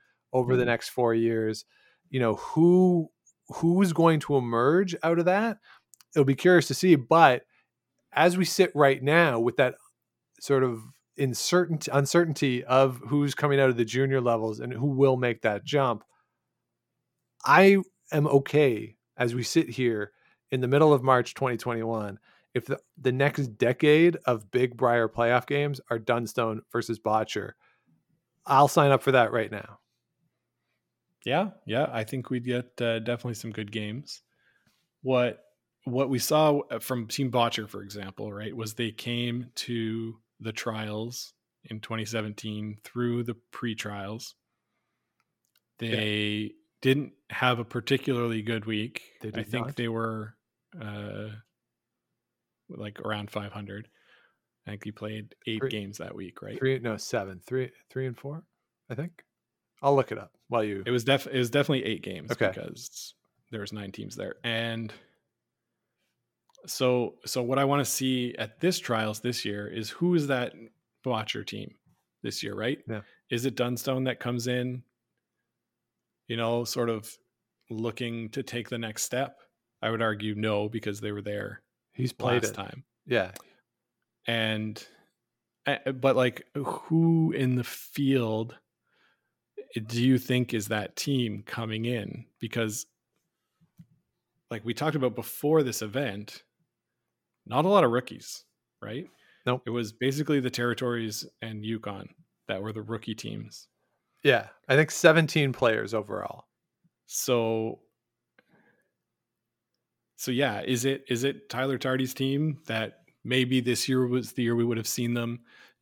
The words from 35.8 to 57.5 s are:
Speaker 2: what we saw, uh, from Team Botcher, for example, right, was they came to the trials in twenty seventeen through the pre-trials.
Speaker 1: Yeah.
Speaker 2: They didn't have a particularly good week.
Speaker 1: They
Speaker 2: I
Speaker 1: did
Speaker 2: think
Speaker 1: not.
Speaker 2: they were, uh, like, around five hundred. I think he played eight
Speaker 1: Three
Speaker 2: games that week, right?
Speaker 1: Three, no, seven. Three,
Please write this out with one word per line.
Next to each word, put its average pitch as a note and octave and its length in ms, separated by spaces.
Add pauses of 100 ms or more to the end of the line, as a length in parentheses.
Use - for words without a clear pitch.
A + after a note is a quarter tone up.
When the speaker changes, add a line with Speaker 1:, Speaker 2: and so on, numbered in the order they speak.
Speaker 2:
what B2+ 240
we C3 120
saw, D3+ 400 (100)
uh, A#2 80
from A#2 300
Team C3 220
Botcher, A#2 360
for G2+ 160
example, G2+ 500
right, G#2+ 240
was A2 180
they A2+ 180
came A#2+ 640
to A2+ 600 (220)
the A2 140
trials A2 800 (320)
in G#2+ 160
twenty A2+ 240
seventeen G#2+ 800
through A#2+ 400
the A#2 100 (160)
pre-trials. G#2 840 (1400)
Speaker 1:
Yeah. A#2 100
Speaker 2:
They G#2+ 600 (280)
didn't C3+ 320 (180)
have B2 280
a A#2 60
particularly A#2+ 800
good A2 220
week. A2 380 (180)
Speaker 1:
They A2 80
Speaker 2:
I G#2+ 40
Speaker 1:
did G#2+ 160
Speaker 2:
think A#2 180
Speaker 1:
not. C#3+ 100
Speaker 2:
they A#2+ 120
were, A2+ 480 (440)
uh, G#2 480 (1400)
like, G#2 320
around G#2 300
five G2+ 220
hundred. G2+ 360 (800)
I G#2 40
think G#2 140
he G#2 80
played G#2+ 420 (120)
eight A2 140
Speaker 1:
Three C3 100
Speaker 2:
games G#2 280
that - 160
week, F#2+ 280
right? G#2 160
Speaker 1:
Three, C3 200
no, A#2 180
seven. F#2+ 480
Three, B2+ 260 (200)